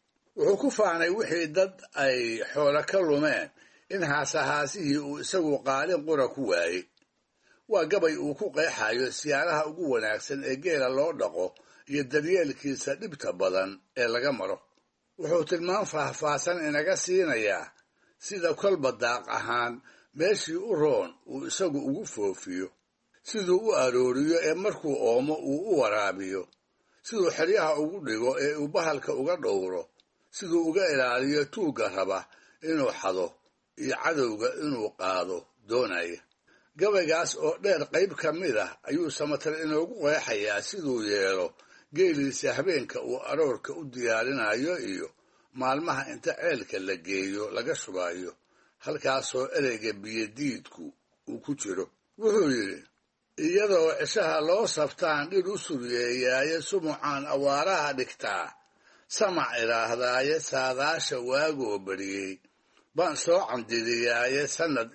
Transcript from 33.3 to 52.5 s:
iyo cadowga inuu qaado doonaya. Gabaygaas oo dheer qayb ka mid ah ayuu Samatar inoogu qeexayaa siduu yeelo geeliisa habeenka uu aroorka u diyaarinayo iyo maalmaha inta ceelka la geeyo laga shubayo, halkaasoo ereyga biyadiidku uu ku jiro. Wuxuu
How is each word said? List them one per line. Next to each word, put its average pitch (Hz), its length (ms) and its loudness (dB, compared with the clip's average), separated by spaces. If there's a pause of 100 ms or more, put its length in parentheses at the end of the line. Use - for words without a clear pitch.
iyo 127 180 -4
cadowga 123 580 0
inuu 131 360 -2
qaado 92 480 -2 (280)
doonaya. 92 540 -2 (580)
Gabaygaas 170 580 2
oo 156 220 0
dheer 180 320 2
qayb 180 240 2
ka 160 180 0
mid 156 260 0
ah 95 140 0 (100)
ayuu 156 280 -2
Samatar 147 520 -2
inoogu 160 360 0
qeexayaa 110 640 0
siduu 143 420 -2
yeelo 95 440 2 (460)
geeliisa 143 600 2
habeenka 139 460 -2
uu 123 200 -4
aroorka 139 520 -2
u 165 140 -10
diyaarinayo 120 920 0
iyo 92 280 -6 (480)
maalmaha 135 540 0
inta 147 240 -6
ceelka 127 460 -2
la 95 160 -2
geeyo 95 560 -4
laga 123 240 -2
shubayo, 90 560 -6 (500)
halkaasoo 135 680 -2
ereyga 117 440 0
biyadiidku 107 880 -6 (440)
uu 117 120 -8
ku - 160 -8
jiro. 95 300 -4 (340)
Wuxuu 208 320 4